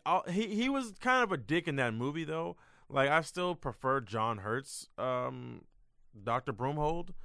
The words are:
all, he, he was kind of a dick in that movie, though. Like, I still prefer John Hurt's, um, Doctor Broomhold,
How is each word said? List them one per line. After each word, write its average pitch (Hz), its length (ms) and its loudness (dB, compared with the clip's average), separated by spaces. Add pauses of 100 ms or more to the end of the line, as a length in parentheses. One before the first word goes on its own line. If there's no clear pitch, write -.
all, 175 220 4
he, 196 200 0
he 220 200 2
was 262 320 -2
kind 254 220 4
of 202 100 2
a 170 60 4
dick 143 280 0
in 143 100 0
that 123 180 2
movie, 143 300 -2
though. 160 320 -4 (340)
Like, 139 200 4
I 160 120 6
still 180 320 -2
prefer 131 480 0
John 110 360 0
Hurt's, 110 500 -4 (100)
um, 123 640 -4 (600)
Doctor 120 300 -2
Broomhold, 151 560 0 (160)